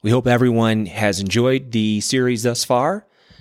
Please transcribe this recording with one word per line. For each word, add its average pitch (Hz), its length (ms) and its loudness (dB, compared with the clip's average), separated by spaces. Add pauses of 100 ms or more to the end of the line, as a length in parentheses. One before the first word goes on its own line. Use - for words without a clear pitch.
We 107 80 0
hope 123 160 2
everyone 113 600 2
has 101 340 -2
enjoyed 120 500 0
the 107 300 0
series 123 420 -2
thus 120 220 -2
far 147 420 -2 (340)